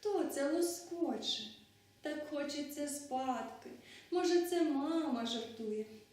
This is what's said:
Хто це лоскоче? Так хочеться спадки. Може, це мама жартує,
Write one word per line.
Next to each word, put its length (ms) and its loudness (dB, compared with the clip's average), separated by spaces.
Хто 180 2
це 280 0
лоскоче? 920 0
Так 280 -4
хочеться 580 -2
спадки. 800 -2
Може, 300 6
це 200 4
мама 640 2
жартує, 600 -4